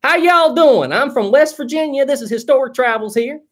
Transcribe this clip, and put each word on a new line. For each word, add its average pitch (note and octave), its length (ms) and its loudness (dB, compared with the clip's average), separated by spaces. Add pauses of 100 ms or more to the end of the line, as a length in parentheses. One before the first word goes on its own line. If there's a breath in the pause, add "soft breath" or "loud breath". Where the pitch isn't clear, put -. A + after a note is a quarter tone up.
How D4+ 120 2
y'all E4+ 400 2
doing? B3 360 4
I'm A#3+ 200 -2
from G#3+ 180 -2
West D4+ 260 2
Virginia. C#4+ 500 -4
This C4 180 -4
is A3 60 -12
Historic B3+ 440 -2
Travels A3+ 400 -4
here. A#3+ 260 -4 (120)